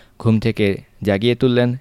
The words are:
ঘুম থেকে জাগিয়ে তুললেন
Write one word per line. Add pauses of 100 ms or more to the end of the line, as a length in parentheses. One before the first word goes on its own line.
(200)
ঘুম
থেকে (260)
জাগিয়ে
তুললেন